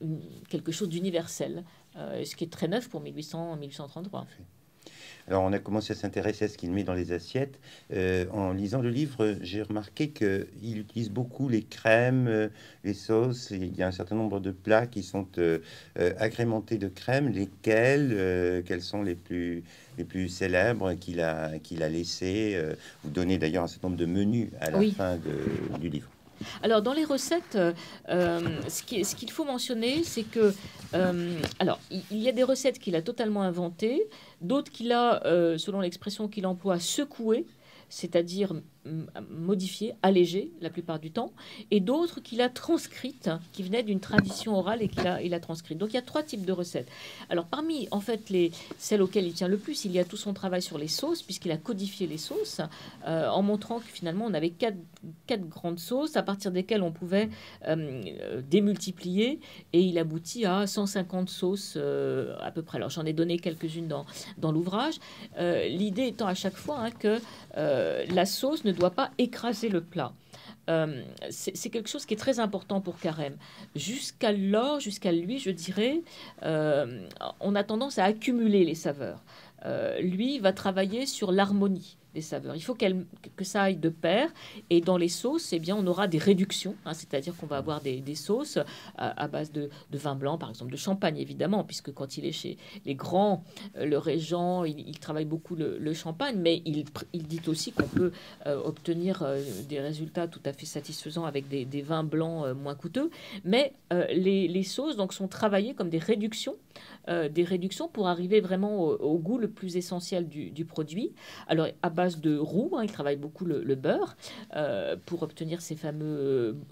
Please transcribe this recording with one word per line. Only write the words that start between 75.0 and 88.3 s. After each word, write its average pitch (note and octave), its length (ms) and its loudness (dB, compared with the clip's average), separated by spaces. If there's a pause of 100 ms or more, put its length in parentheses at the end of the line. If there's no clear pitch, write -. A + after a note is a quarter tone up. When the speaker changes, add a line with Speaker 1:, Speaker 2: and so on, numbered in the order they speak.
Speaker 1:
lui, F3+ 300 0
je G3 100 -2
dirais, F#3+ 500 0 (440)
euh, D3 600 2 (360)
on G3+ 160 2
a G3+ 80 2
tendance A3+ 340 -2
à F#3+ 60 6
accumuler G#3+ 600 6
les D#3+ 120 2
saveurs. C#3+ 480 -4 (400)
Euh, B2 360 -2
lui G#3+ 380 0
va F#3+ 140 4
travailler G3 540 0
sur G3 260 0
l'harmonie G3 640 4 (180)
des D#3 60 -6
saveurs. C#3 340 -6
Il D#3+ 60 -6
faut B3 140 -4
qu'elle, F#3 320 2 (300)
que G3 80 -4
ça G3+ 180 2
aille G3 140 4
de D#3 120 2
pair. F#3 400 2 (400)
Et E3+ 140 8
dans F3+ 160 4
les E3+ 100 4
sauces, C4 460 -2
eh E3 40 4
bien, E3 160 -2
on G#3 120 0
aura F3+ 220 2
des E3 100 4
réductions, F#3+ 640 4
hein, D#3 80 -6
c'est-à-dire D#3 420 -4
qu'on E3+ 120 -10
va D3 100 -4
avoir D3 240 -2
des, C3+ 220 -4
des C#3+ 120 -6
sauces A#3 440 -2 (400)